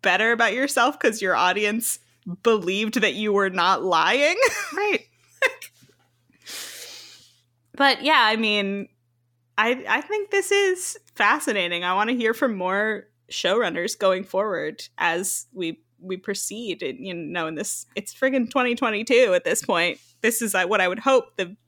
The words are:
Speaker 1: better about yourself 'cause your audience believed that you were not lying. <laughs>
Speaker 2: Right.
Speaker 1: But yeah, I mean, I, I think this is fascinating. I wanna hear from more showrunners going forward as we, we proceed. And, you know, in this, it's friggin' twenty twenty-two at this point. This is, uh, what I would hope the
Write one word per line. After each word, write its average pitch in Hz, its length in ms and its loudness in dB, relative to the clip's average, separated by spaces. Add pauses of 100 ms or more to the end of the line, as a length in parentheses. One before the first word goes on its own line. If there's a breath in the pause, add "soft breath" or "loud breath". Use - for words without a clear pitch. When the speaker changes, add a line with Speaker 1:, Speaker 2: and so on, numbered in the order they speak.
Speaker 1:
better 202 300 2
about 226 220 2
yourself 262 460 0
'cause 226 220 0
your 185 140 0
audience 208 640 0 (440 soft breath)
believed 214 580 0
that 180 140 2
you 214 180 -2
were 196 160 2
not 180 340 2
lying. 202 540 2 (180)
<laughs> 392 180 -8
Speaker 2:
Right. 392 280 -2 (2750 loud breath)
Speaker 1:
But 277 280 2
yeah, 294 220 6
I 220 100 2
mean, 202 540 -2 (680)
I, 240 300 0
I 330 140 0
think 415 300 -6
this 392 200 0
is 381 460 0 (180)
fascinating. 202 680 0
I 180 100 0
wanna 214 200 0
hear 233 200 0
from 233 240 0
more 196 480 -2 (260)
showrunners 180 680 -2
going 190 260 2
forward 185 600 -4 (140)
as 170 560 -2
we, 165 280 -8 (180)
we 185 180 -8
proceed. 202 680 -8
And, 139 220 -8
you 185 80 -8
know, 165 340 -6
in 160 80 -8
this, - 300 -8 (100)
it's - 180 -10
friggin' 262 380 0
twenty 247 240 2
twenty-two 233 580 4
at 175 100 2
this - 200 0
point. 175 360 0 (220)
This 233 200 0
is, 220 120 -4
uh, 185 120 2
what 196 160 2
I 185 60 4
would 190 120 -2
hope 254 380 2
the 190 180 -6 (120)